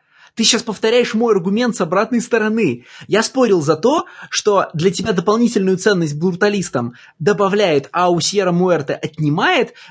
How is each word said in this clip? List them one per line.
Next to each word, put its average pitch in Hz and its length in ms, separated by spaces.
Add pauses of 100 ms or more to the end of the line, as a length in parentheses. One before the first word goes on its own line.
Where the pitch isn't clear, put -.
(340)
Ты 226 100
щас 208 180
повторяешь 226 520
мой 226 200
аргумент 202 420
с - 40
обратной 202 400
стороны. 214 680 (220)
Я 202 160
спорил 220 360
за 151 160
то, 277 300 (240)
что - 420
для 170 200
тебя 196 200
дополнительную 202 640
ценность 170 380
бруталистам 175 800 (240)
добавляет, 190 720
а 180 160
у 175 120
Сьерра 185 320
Муэрте 175 420
отнимает 180 800 (160)